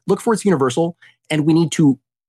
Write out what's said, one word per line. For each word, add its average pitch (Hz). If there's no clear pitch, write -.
Look 196
for 233
what's 214
universal, 165
and 156
we 160
need 160
to 143